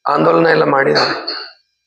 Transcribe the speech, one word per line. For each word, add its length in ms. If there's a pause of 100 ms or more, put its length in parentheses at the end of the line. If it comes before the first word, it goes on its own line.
ಆಂದೋಲನ 400
ಎಲ್ಲ 180
ಮಾಡಿದ್ದಾರೆ, 640 (600)